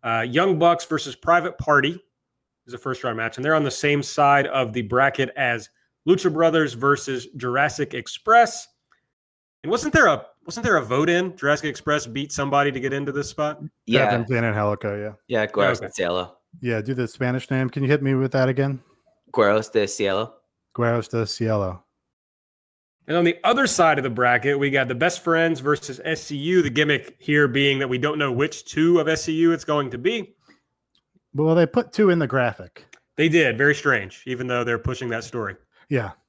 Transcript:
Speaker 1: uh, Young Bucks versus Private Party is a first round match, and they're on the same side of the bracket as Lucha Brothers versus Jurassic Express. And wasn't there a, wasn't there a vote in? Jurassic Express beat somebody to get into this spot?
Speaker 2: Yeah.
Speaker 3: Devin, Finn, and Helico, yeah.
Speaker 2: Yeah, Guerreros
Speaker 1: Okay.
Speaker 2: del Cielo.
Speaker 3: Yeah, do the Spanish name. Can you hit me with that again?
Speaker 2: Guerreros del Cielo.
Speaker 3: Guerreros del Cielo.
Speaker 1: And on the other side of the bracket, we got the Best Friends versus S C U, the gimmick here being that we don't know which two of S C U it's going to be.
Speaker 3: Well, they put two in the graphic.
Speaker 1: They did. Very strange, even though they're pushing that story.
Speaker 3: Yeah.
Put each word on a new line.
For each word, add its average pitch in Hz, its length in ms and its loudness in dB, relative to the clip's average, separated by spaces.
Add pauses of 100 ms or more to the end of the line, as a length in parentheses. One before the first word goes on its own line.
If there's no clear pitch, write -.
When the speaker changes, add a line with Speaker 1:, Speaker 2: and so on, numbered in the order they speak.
Speaker 1:
uh, 113 240 -2
Young 160 320 0
Bucks 170 280 4
versus 151 280 -6
Private 170 440 0
Party 151 440 0 (640)
is 123 80 -16
a 120 40 -14
first 127 240 -8
round 113 140 -4
match, 113 200 -6
and 127 80 -8
they're 156 120 2
on 151 80 2
the 135 60 0
same 147 320 0
side 143 440 4
of 127 260 -2
the 120 100 -4
bracket 131 540 0
as 120 320 -2 (380)
Lucha 175 260 2
Brothers 156 420 2
versus 135 520 -2 (100)
Jurassic 135 560 -2
Express. 226 760 2 (960)
And 156 60 -6
wasn't 240 220 -2
there 302 140 6
a, 151 180 2 (200)
wasn't 214 200 -10
there 214 120 4
a 135 80 2
vote 139 260 0
in? 175 260 0
Jurassic 147 280 0
Express 147 420 -2
beat 139 240 -8
somebody 143 400 0
to 131 80 -8
get 135 140 -4
into 139 180 -4
this 139 180 -6
spot? 151 320 -6 (260)
Speaker 2:
Yeah. 123 240 2
Speaker 3:
Devin, 107 160 -2
Finn, 117 180 0
and 110 100 -2
Helico, 104 420 -2
yeah. 104 180 -10 (120)
Speaker 2:
Yeah, 110 200 -2
Guerreros 98 320 0
Speaker 1:
Okay. 110 80 -10
Speaker 2:
del - 60 -14
Cielo. 90 440 -4 (240)
Speaker 3:
Yeah, 117 200 -2
do 120 140 -6
the 123 140 -4
Spanish 127 420 -4
name. 131 180 0
Can 139 140 -6
you 131 60 -2
hit 143 140 2
me 135 120 0
with 131 180 0
that 131 160 2
again? 135 320 -2 (520)
Speaker 2:
Guerreros 110 400 2
del 104 160 0
Cielo. 101 460 -2 (420)
Speaker 3:
Guerreros 117 320 0
del 113 180 -2
Cielo. 101 560 -4 (1300)
Speaker 1:
And 160 80 0
on 175 80 2
the 170 180 2
other 240 240 2
side 160 320 4
of 131 60 -4
the 131 60 -2
bracket, 123 480 2
we 139 120 0
got 135 160 0
the 123 80 -4
Best 165 300 -2
Friends 165 360 2
versus 143 440 -4
S 160 180 -4
C 147 140 -10
U, 170 260 2
the 143 80 0
gimmick 147 480 0
here 147 300 2
being 135 320 2
that 135 80 -4
we 127 100 -2
don't 151 200 -2
know 143 120 0
which 131 340 -2
two 170 360 2
of 151 80 0
S 160 160 0
C 165 80 -4
U 165 200 4
it's 165 120 -4
going 147 260 -2
to 123 80 -10
be. 196 360 -4 (1000)
Speaker 3:
Well, 156 200 2
they 170 120 6
put - 260 -2
two 208 180 4
in 170 80 4
the 147 80 0
graphic. 117 600 -4 (300)
Speaker 1:
They 160 120 2
did. 147 300 2
Very 143 160 4
strange, 113 520 -4
even 127 200 -6
though 123 180 -2
they're 117 140 -2
pushing 123 320 -6
that 113 140 -6
story. 107 320 -8 (320)
Speaker 3:
Yeah. 117 240 -2 (160)